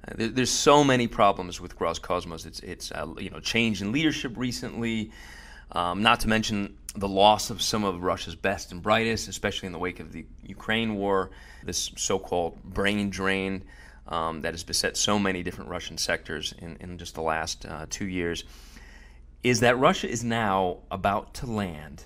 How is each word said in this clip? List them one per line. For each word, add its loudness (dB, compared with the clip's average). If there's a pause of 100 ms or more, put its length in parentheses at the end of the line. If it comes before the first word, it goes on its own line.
Uh, -10
there, 0
there's 2
so 8
many 6
problems 2
with -14
Roscosmos. -2
It's, -14
it's, -12
uh, -6 (140)
you -8
know, -12
change 2
in -2
leadership 0
recently, -4 (640)
um, 0
not 6
to 4
mention 0 (200)
the -2
loss 6
of -6
some 0
of -2
Russia's -2
best -2
and -10
brightest, 2
especially -4
in -8
the -8
wake -4
of -14
the -10 (180)
Ukraine -2
war, 2 (340)
this -4
so-called -2
brain 0
drain, -2 (440)
um, -2
that -4
has -10
beset -2
so 2
many 0
different -8
Russian -8
sectors -4
in, -10
in -12
just -12
the -8
last, -2
uh, -8
two -6
years, -2 (960)
is 4
that 6
Russia 4
is -4
now 2 (100)
about 0
to -6
land -6